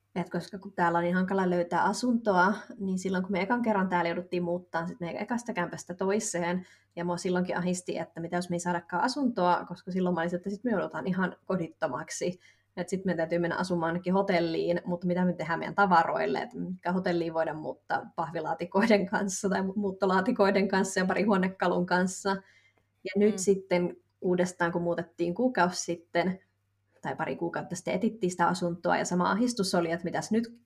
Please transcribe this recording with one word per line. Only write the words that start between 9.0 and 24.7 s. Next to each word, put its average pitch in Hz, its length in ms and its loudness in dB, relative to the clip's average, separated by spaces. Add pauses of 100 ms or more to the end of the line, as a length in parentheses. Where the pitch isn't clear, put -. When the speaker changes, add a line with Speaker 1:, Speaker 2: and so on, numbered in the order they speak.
Speaker 1:
asuntoa, 247 640 2
koska 180 240 -12
silloin 180 240 0
mä 165 60 0
olisin, 175 160 -2
että 185 120 -6
sit 202 140 -8
me 240 80 0
joudutaan 160 360 -2
ihan 180 280 0 (100)
kodittomaksi. 165 960 -4 (380)
Et 175 120 -6
sit 190 160 -4
meidän 175 120 0
täytyy 170 220 0
mennä 170 160 0
asumaan 175 320 0
ainakin 180 260 0
hotelliin, 170 720 2
mutta 180 220 -4
mitä 180 180 2
me 175 80 2
tehdään 165 260 -4
meidän - 160 -6
tavaroille, 165 640 4
että - 180 -8
mitkä 175 340 -6
hotelliin 175 420 0
voidaan 160 240 -2
muuttaa 151 440 -6 (140)
pahvilaatikoiden 175 920 2
kanssa 196 440 -2
tai 190 120 0
mu-, 190 140 -4
muuttolaatikoiden 196 920 2
kanssa 190 320 0
ja 185 60 2
pari 190 180 0
huonekalun 185 640 2
kanssa. 185 440 0 (760)
Ja 190 120 -8
nyt 208 180 4
Speaker 2:
Mm. 208 60 -4
Speaker 1:
sitten 185 580 2 (240)
uudestaan, 180 500 0